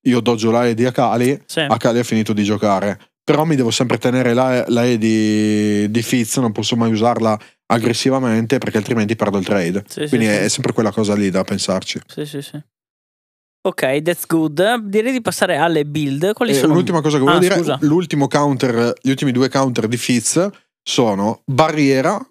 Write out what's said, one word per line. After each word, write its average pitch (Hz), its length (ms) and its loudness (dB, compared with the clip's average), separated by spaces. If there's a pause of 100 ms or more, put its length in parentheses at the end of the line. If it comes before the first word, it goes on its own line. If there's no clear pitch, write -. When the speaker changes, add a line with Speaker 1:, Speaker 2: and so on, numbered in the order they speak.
Speaker 1:
Io 120 140 2
doggio 113 320 0
la 120 160 2
E 117 60 0
di 117 100 0
Akali, 123 600 0
Speaker 2:
Sì. - 160 -8
Speaker 1:
Akali 120 380 0
ha 120 60 0
finito 110 280 -2
di 104 120 0
giocare. 101 540 0 (240)
Però 151 220 0
mi 160 100 0
devo 123 160 0
sempre 120 280 -2
tenere 123 340 0
la, 127 360 0
la 120 160 2
E 123 140 2
di, 107 920 2
di 113 120 -2
Fizz, 120 360 -2
non 120 120 0
posso 107 240 -4
mai 117 160 0
usarla 110 480 0 (280)
aggressivamente 117 920 0
perché 110 200 -2
altrimenti 107 360 0
perdo 98 240 -2
il 92 60 -2
trade. 92 420 -2
Speaker 2:
Sì, - 160 -10
sì, 151 60 -6
Speaker 1:
Quindi 117 180 2
Speaker 2:
sì. 104 60 0
Speaker 1:
è, 101 120 0
è 107 40 0
sempre 127 240 -2
quella 110 180 0
cosa 104 240 0
lì 101 160 0
da 95 140 -2
pensarci. - 600 -4
Speaker 2:
Sì, - 200 -10
sì, 143 160 -12
sì. 147 180 -14 (1000)
Ok, 147 400 -2
that's 165 240 -4
good. 165 500 0 (100)
Direi 214 260 0
di 254 80 -2
passare 180 360 -2
alle 156 280 2
build. 147 480 -2
Quali 233 200 0
Speaker 1:
Eh, - 20 2
Speaker 2:
sono? 135 180 2
Speaker 1:
un'ultima 170 300 2
cosa 147 160 0
che 131 60 2
volevo 175 140 4
Speaker 2:
Ah, 180 40 4
Speaker 1:
dire, 185 160 2
Speaker 2:
scusa. 151 240 -2
Speaker 1:
l'ultimo 151 440 2
counter, 127 760 0
gli 131 80 0
ultimi 135 220 0
due 127 180 2
counter 127 360 0
di 117 120 -2
Fizz 123 400 -2 (440)
sono 110 600 0
Barriera 151 760 2 (120)